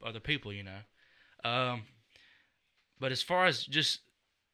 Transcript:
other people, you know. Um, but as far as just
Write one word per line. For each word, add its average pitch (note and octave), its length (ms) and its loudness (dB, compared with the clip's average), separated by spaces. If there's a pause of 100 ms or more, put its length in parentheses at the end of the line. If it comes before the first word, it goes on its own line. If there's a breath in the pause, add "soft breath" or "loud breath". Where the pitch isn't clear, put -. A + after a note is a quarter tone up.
other A2+ 180 -8
people, C3+ 320 -2
you G2+ 100 -8
know. F#2+ 160 -12 (680)
Um, B2 340 0 (1160)
but C3 120 -2
as B2+ 100 0
far F3+ 240 4
as C#3 200 4
just C#3+ 340 2 (540)